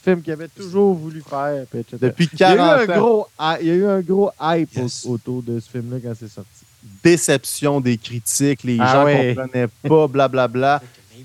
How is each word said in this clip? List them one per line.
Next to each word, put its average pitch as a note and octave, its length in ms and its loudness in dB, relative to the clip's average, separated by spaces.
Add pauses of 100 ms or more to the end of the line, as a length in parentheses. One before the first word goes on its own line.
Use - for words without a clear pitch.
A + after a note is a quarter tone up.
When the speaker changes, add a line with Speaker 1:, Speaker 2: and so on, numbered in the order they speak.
Speaker 1:
film F3 200 0
qu'il D#3 100 -8
avait D#3+ 140 -14
toujours F#3+ 480 0
voulu D#3+ 260 -10
faire, C#3 480 -6
puis A#2+ 120 -8
et - 60 -10
cetera. B2 220 -2
Speaker 2:
Depuis E3 240 0
Speaker 1:
Il D3+ 60 -2
y F#3+ 40 4
a F#3 120 6
eu - 20 4
Speaker 2:
quarante C#4 320 4
Speaker 1:
un F3 60 0
Speaker 2:
ans. G#3 40 2
Speaker 1:
gros A3+ 280 2 (120)
hy-, D#3 220 -2
il E3 60 -2
y - 20 0
a E3 60 2
eu F#3+ 100 2
un G3 160 0
gros F#3+ 300 0 (100)
hype D#3+ 340 -2
Speaker 3:
Yes. B2 300 -6
Speaker 1:
au-, A#2+ 60 -4
autour B2 320 -8
de A#2 160 -6
ce - 100 -14
film-là B2 320 -10
quand A#2 180 -10
c'est A2 120 -18
sorti. - 180 -20 (540)
Speaker 2:
Déception C#3+ 760 2
des B2 180 0
critiques, B2+ 640 -4
les B2 160 -2
Speaker 1:
Ah B2 140 2
Speaker 2:
gens C#3 120 4
Speaker 1:
ouais. C3+ 300 2
Speaker 2:
comprenaient B2+ 320 -4 (200)
pas, D#3 200 4
blablabla. C3 720 0 (440)